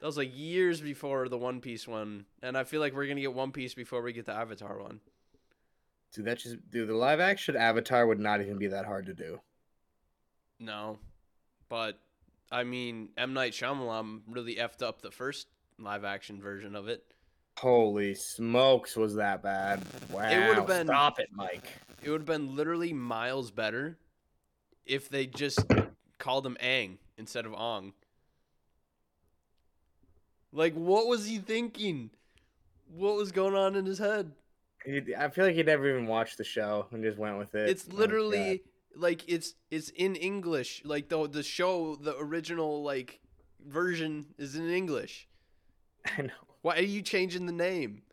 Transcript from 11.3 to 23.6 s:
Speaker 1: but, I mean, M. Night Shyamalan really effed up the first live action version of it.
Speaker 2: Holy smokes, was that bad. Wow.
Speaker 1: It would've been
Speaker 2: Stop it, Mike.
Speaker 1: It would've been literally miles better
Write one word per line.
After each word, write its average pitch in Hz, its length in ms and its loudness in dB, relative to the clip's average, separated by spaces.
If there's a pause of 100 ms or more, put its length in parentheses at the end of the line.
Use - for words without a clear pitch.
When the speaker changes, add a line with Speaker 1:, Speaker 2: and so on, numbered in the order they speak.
Speaker 1:
but, 113 320 -2 (500)
I 123 140 0
mean, 120 520 -6
M. 127 160 -2
Night 127 200 0
Shyamalan 113 720 -4
really 117 300 -6
effed 117 260 -4
up 113 180 -4
the - 120 -14
first - 340 -8 (320)
live 104 260 -6
action 101 380 -8
version 101 320 -10
of 101 140 -8
it. - 160 -6 (560)
Speaker 2:
Holy 104 540 6
smokes, 123 800 4
was 107 180 2
that 101 300 0
bad. 98 360 0 (300)
Wow. 98 180 -2
Speaker 1:
It 113 200 6
would've 214 180 6
been 175 220 2
Speaker 2:
Stop 143 320 6
it, - 120 -2
Mike. 92 360 -8 (340)
Speaker 1:
It 147 80 -4
would've 156 160 -2
been 147 300 -4
literally 170 360 0
miles 120 600 -4
better 117 460 -2 (840)